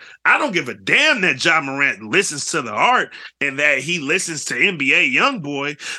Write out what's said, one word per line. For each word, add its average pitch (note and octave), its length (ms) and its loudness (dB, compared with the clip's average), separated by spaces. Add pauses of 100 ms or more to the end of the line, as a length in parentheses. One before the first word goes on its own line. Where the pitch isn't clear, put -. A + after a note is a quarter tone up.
(240)
I A3 140 4
don't C#4+ 140 -2
give D#3 160 -2
a G#2+ 60 -8
damn A#3+ 460 2
that D#3 240 0
Ja D#3+ 160 4
Morant C3+ 420 -2
listens C#3 440 -2
to D#3 160 -2
the A2+ 100 -6
art F#3 420 2 (260)
and C#3 200 -2
that D3 180 2
he D#3+ 220 -4
listens D#3 460 -2
to B2+ 140 -4
N F#3 160 2
B C3+ 160 0
A E3 160 4
Youngboy, D3 720 -2 (180)